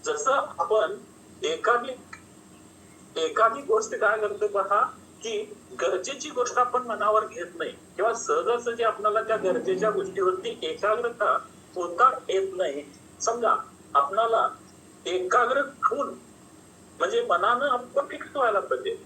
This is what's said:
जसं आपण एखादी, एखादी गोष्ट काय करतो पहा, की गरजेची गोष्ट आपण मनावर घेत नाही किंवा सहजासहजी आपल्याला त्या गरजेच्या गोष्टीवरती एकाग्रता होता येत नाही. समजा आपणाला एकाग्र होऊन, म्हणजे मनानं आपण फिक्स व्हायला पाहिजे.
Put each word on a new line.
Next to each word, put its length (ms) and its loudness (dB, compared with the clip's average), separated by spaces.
जसं 260 0
आपण 360 2
एखादी, 480 0
एखादी 460 2
गोष्ट 340 0
काय 240 2
करतो 280 -2
पहा, 340 2
की 320 -6
गरजेची 480 -2
गोष्ट 280 -2
आपण 240 2
मनावर 440 2
घेत 200 -8
नाही 160 -6
किंवा 180 2
सहजासहजी 680 0
आपल्याला 380 2
त्या 140 0
गरजेच्या 540 0
गोष्टीवरती 760 -2
एकाग्रता 760 0
होता 420 4
येत 280 0
नाही. 260 -2
समजा 340 2
आपणाला 540 2
एकाग्र 560 2
होऊन, 300 -2
म्हणजे 300 2
मनानं 400 2
आपण 360 0
फिक्स 300 -12
व्हायला 240 2
पाहिजे. 460 -4